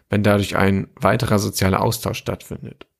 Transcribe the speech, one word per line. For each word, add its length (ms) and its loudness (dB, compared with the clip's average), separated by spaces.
wenn 140 0
dadurch 320 2
ein 400 2
weiterer 440 0
sozialer 420 0
Austausch 380 -2
stattfindet. 680 -12